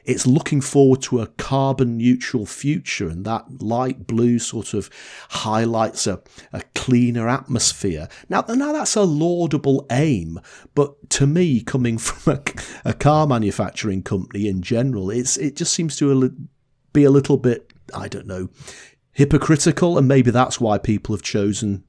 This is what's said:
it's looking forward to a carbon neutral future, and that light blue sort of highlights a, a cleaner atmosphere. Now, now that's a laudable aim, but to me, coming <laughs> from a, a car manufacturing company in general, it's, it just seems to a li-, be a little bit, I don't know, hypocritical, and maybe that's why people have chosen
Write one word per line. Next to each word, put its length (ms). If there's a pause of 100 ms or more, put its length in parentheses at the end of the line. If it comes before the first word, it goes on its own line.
it's 200
looking 360
forward 420
to 180
a 60
carbon 720
neutral 480
future, 600
and 160
that 360
light 460
blue 320
sort 340
of 160 (420)
highlights 760
a, 160 (300)
a 100 (140)
cleaner 520
atmosphere. 800 (200)
Now, 200
now 240
that's 220
a 80
laudable 880
aim, 480 (380)
but 340
to 160
me, 340
coming 380
<laughs> 0
from 360
a, 560
a 40
car 320
manufacturing 800
company 420
in 160
general, 480
it's, 260
it 200
just 180
seems 220
to 160
a 20
li-, 160 (600)
be 100
a 80
little 260
bit, 360 (200)
I 140
don't 220
know, 200 (640)
hypocritical, 880
and 80
maybe 240
that's 300
why 180
people 380
have 60
chosen 680